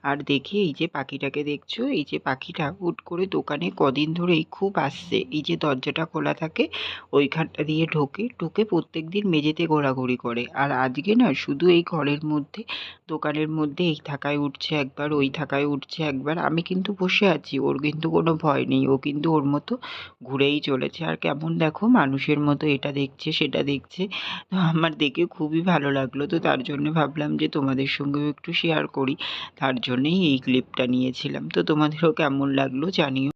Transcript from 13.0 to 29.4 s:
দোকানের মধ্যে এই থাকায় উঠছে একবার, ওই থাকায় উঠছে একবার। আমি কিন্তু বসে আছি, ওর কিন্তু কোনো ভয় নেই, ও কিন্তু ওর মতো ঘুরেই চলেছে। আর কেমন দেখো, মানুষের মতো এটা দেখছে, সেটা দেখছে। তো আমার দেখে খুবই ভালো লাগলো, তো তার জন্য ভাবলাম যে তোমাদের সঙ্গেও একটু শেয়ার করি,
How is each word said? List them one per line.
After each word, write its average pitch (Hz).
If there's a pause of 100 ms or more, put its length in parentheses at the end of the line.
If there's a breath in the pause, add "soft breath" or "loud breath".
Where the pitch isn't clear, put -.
দোকানের 156
মধ্যে 156
এই 156
থাকায় 143
উঠছে 143
একবার, 143
ওই 139
থাকায় 139
উঠছে 143
একবার। 143
আমি 160
কিন্তু 185
বসে 185
আছি, 156
ওর 139
কিন্তু 151
কোনো 165
ভয় 139
নেই, 135
ও 135
কিন্তু 147
ওর 151
মতো 143 (520 loud breath)
ঘুরেই 139
চলেছে। 139
আর 160
কেমন 160
দেখো, 160
মানুষের 147
মতো 147
এটা 143
দেখছে, 139
সেটা 156
দেখছে। 143 (420 loud breath)
তো 185
আমার 160
দেখে 151
খুবই 156
ভালো 165
লাগলো, 135
তো 165
তার 143
জন্য 147
ভাবলাম 151
যে 151
তোমাদের 135
সঙ্গেও 143
একটু 147
শেয়ার 160
করি, 135 (420 loud breath)